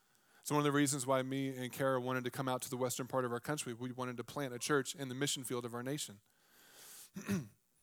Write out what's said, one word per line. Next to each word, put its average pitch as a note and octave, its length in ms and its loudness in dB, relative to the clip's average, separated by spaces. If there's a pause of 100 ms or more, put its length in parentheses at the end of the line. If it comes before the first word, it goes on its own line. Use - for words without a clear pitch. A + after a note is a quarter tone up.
(400)
It's - 100 -6
one D3 80 6
of D3 60 6
the C#3+ 80 6
reasons C#3+ 340 4
why C3 160 6
me C3+ 260 0
and B2+ 220 -4
Kara C3+ 300 2
wanted B2+ 240 0
to B2 60 -2
come C3+ 180 -2
out B2+ 140 0
to - 80 -6
the C3 80 -2
western B2+ 280 0
part B2+ 200 2
of A#2 60 -2
our A#2+ 80 -2
country. D3 340 -4
We B2 180 -6
wanted B2 240 -4
to A#2+ 80 -8
plant C3+ 300 -6
a A#2+ 40 -8
church C#3 400 4
in C3+ 120 -4
the B2 40 -4
mission C#3 300 0
field A#2+ 220 -2
of A#2 80 -6
our A#2+ 80 -6
nation. C3 340 -4 (1120)
<clears throat> D#3+ 220 -2 (320)